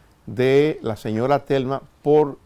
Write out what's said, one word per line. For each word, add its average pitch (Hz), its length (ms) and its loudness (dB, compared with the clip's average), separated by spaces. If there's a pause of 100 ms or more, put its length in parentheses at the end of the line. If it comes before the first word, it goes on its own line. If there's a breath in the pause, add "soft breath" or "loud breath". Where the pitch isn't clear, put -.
(260 soft breath)
de 135 560 0
la 113 140 -4
señora 123 480 -2
Telma 135 380 -4 (200)
por 147 440 2